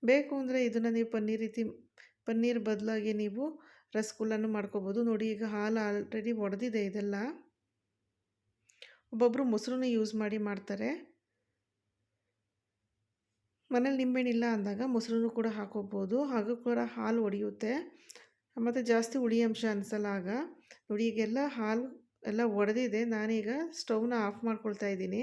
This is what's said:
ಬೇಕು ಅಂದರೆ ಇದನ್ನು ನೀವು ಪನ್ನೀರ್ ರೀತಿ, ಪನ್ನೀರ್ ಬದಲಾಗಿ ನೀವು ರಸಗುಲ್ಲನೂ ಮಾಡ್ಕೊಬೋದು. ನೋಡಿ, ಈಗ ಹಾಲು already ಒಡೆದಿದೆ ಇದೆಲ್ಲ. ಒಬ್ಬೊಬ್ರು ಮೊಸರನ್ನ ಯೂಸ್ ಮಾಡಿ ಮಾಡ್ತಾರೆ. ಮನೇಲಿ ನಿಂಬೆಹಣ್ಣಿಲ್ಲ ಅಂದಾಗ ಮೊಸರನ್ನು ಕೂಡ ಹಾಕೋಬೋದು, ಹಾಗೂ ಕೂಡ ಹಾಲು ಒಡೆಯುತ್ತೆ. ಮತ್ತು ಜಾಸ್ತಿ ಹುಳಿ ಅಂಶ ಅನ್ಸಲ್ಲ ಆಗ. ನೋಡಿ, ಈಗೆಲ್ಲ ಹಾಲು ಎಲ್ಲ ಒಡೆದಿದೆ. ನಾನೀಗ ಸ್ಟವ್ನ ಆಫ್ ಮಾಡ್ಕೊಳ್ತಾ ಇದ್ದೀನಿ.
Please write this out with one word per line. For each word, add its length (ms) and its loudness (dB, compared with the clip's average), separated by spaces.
ಬೇಕು 360 6
ಅಂದರೆ 240 0
ಇದನ್ನು 320 2
ನೀವು 140 2
ಪನ್ನೀರ್ 300 0
ರೀತಿ, 220 -2
ಪನ್ನೀರ್ 420 2
ಬದಲಾಗಿ 460 0
ನೀವು 300 -2
ರಸಗುಲ್ಲನೂ 640 -2
ಮಾಡ್ಕೊಬೋದು. 460 -2
ನೋಡಿ, 280 2
ಈಗ 120 -4
ಹಾಲು 340 0
already 460 -2
ಒಡೆದಿದೆ 400 -2
ಇದೆಲ್ಲ. 300 -2
ಒಬ್ಬೊಬ್ರು 340 4
ಮೊಸರನ್ನ 460 0
ಯೂಸ್ 240 2
ಮಾಡಿ 220 0
ಮಾಡ್ತಾರೆ. 420 -4
ಮನೇಲಿ 300 2
ನಿಂಬೆಹಣ್ಣಿಲ್ಲ 440 2
ಅಂದಾಗ 320 -2
ಮೊಸರನ್ನು 440 0
ಕೂಡ 160 0
ಹಾಕೋಬೋದು, 680 -4
ಹಾಗೂ 300 0
ಕೂಡ 140 2
ಹಾಲು 300 0
ಒಡೆಯುತ್ತೆ. 500 -2
ಮತ್ತು 260 0
ಜಾಸ್ತಿ 340 4
ಹುಳಿ 240 4
ಅಂಶ 220 2
ಅನ್ಸಲ್ಲ 420 -2
ಆಗ. 140 -4
ನೋಡಿ, 240 -2
ಈಗೆಲ್ಲ 320 0
ಹಾಲು 280 0
ಎಲ್ಲ 120 0
ಒಡೆದಿದೆ. 460 2
ನಾನೀಗ 360 0
ಸ್ಟವ್ನ 400 0
ಆಫ್ 180 -2
ಮಾಡ್ಕೊಳ್ತಾ 500 -2
ಇದ್ದೀನಿ. 300 -2